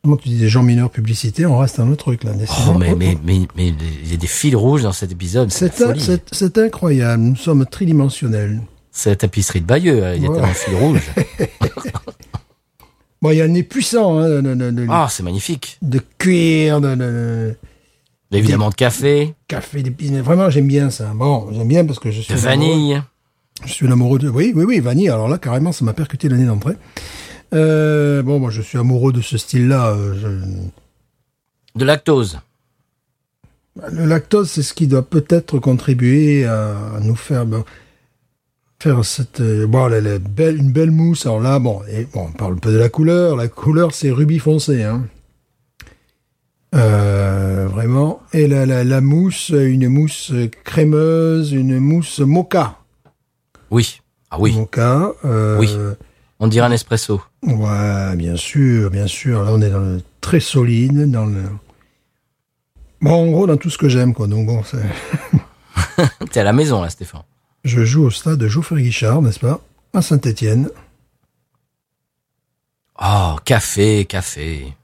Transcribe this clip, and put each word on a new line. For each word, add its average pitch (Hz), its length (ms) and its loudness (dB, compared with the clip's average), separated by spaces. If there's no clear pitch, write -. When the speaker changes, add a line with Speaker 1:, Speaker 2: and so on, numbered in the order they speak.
Speaker 1:
Comment 147 120 4
tu 127 140 -6
disais 117 180 2
Jean 123 160 4
Mineur 120 260 2
publicité, 113 560 -2
on 127 120 2
reste 131 200 0
dans 117 80 2
le 143 100 2
truc, 120 280 -6
là. 107 100 -4
Speaker 2:
Oh, 101 40 -4
Speaker 1:
Décidément, 107 400 0
Speaker 2:
mais, 87 140 2
Speaker 1:
on - 40 2
Speaker 2:
mais, 90 280 2
mais, 92 160 2
mais 90 120 0
il 80 420 -6
y 85 40 -2
a - 20 -2
des 85 100 -4
fils 135 300 0
rouges 131 260 2
dans 101 100 0
cet 92 200 -6
épisode, 95 400 -2
c'est 180 200 0
Speaker 1:
C'est - 120 -8
Speaker 2:
la - 20 2
Speaker 1:
un, - 40 0
Speaker 2:
folie. 156 140 -2
Speaker 1:
c'est, - 300 -2
c'est 190 240 0
incroyable, 135 640 2
nous 123 140 2
sommes 143 300 2
tridimensionnels. 127 960 0
Speaker 2:
C'est - 200 -2
la 98 60 2
tapisserie 95 440 -2
de 82 60 -4
Bayeux, 135 380 2
hein, 90 100 -2
il 85 80 -2
y 135 40 0
a - 20 0
Speaker 1:
Voilà. 147 240 0
Speaker 2:
tellement 101 400 0
de - 60 2
fils - 160 -4
rouges. - 320 -2
Speaker 1:
<laughs> - 320 -4
Bon, 156 80 2
il 156 60 4
y 160 40 4
a 160 40 2
un 160 40 2
nez 175 140 2
puissant, 220 560 0
hein, 156 240 2
de, 131 120 -2
de, 123 180 -2
de, 120 180 -2
Speaker 2:
Ah, 160 180 2
c'est - 140 -8
magnifique. 98 580 -6
Speaker 1:
de 131 200 0
cuir, 160 600 2
de, 135 160 0
de, 117 580 -4
de 98 40 0
Speaker 2:
Évidemment, 104 300 2
Speaker 1:
des 104 60 -2
Speaker 2:
de - 40 -8
café. 143 580 0
Speaker 1:
Café, - 380 -8
d'épices, 139 260 -6
mais 135 120 -2
vraiment, 175 280 2
j'aime 139 160 4
bien 139 240 2
ça. 107 240 -8
Bon, 120 380 0
j'aime 113 160 -2
bien 170 160 4
parce 139 160 -4
que 113 100 -4
je 107 100 -6
suis 107 140 -6
Speaker 2:
De - 60 -2
Speaker 1:
un - 20 -2
Speaker 2:
vanille. 147 520 2
Speaker 1:
amoureux, 143 80 -4
je - 80 -12
suis - 140 -2
un 123 60 2
amoureux 123 260 2
de, 143 100 -2
oui, 160 280 0
oui, 165 80 2
oui, 220 160 2
vanille. 131 280 0
Alors 113 200 0
là, 165 100 -2
carrément, 139 320 -2
ça 139 140 -4
m'a 110 80 0
percuté 147 360 -4
le 127 80 2
nez 127 100 4
d'entrée. 117 280 -2
Euh, 151 680 2
bon, 139 160 0
moi, 123 120 -2
je 107 120 -6
suis 123 160 -6
amoureux 127 340 2
de 123 80 0
ce - 160 -6
style-là, 123 540 2
euh, 101 240 -2
je 107 40 -8
Speaker 2:
De 131 60 0
lactose. 135 560 2
Speaker 1:
Le 160 160 -4
lactose, 165 440 2
c'est 151 120 -4
ce - 120 -6
qui 165 120 0
doit 131 220 2
peut-être 160 500 0
contribuer 135 840 2
à, 107 320 -2
à 107 40 -6
nous 110 160 0
faire, 123 300 -4
ben, 110 180 -4
faire 123 240 2
cette, - 360 -6
euh, 107 260 0
bon, 127 200 2
la, 113 140 2
la 101 180 -2
belle, 123 400 0
une 135 140 2
belle 160 180 2
mousse. 165 360 2
Alors 110 140 0
là, 135 180 2
bon, 107 320 -2
et, 110 140 -6
bon, 90 240 -8
on 80 40 -12
parle 92 220 -4
un 87 40 -6
peu 110 140 0
de 110 60 4
la 117 100 4
couleur. 165 480 2
La 117 120 -2
couleur, 156 460 2
c'est 139 160 -2
rubis 151 280 2
foncé, 147 440 0
hein. 113 240 -2
Euh, 98 960 2
vraiment. 123 500 0
Et 156 160 4
la, 135 160 2
la, 127 200 2
la 131 180 2
mousse, 170 480 0
une 131 380 2
mousse 147 440 0
crémeuse, 160 880 2
une 131 260 0
mousse 151 420 0
mocha. 160 580 0
Speaker 2:
Oui. 113 300 0
Ah 80 100 -10
oui. 110 140 4
Speaker 1:
Mocha, 123 580 0
euh, 107 320 0
Speaker 2:
Oui. 107 120 2
On 110 80 2
dirait 117 180 4
un 120 60 2
espresso. 110 500 -2
Speaker 1:
Ouais, 104 760 -2
bien 85 200 -4
sûr, 117 540 0
bien 98 160 -2
sûr. 107 380 -2
Là, 104 80 0
on 107 80 2
est 104 100 2
dans 98 80 -2
le 92 240 -4
très 160 200 0
solide, 131 680 2
dans 110 160 0
le, 101 160 -4
bon, 156 120 4
en 170 180 4
gros, 180 160 2
dans 156 100 2
tout 165 140 -4
ce - 80 -10
que 147 100 2
j'aime, 123 260 2
quoi. 107 120 -4
Donc 110 200 -2
bon, 113 180 -2
c'est 117 180 -8
<laughs> 175 60 4
Speaker 2:
<laughs> - 100 -12
T'es 117 80 0
à 101 40 2
la 104 80 2
maison, 131 300 2
là, 85 80 -4
Stéphane. 82 320 -16
Speaker 1:
Je 120 200 2
joue 143 220 2
au 117 40 4
stade 147 380 -2
Geoffrey 147 340 -2
Guichard, 120 400 0
n'est-ce 113 160 0
pas, 127 220 -2
à 185 100 2
Saint-Étienne. 120 640 0
Speaker 2:
Oh, 95 440 0
café, 104 600 2
café. 73 800 -8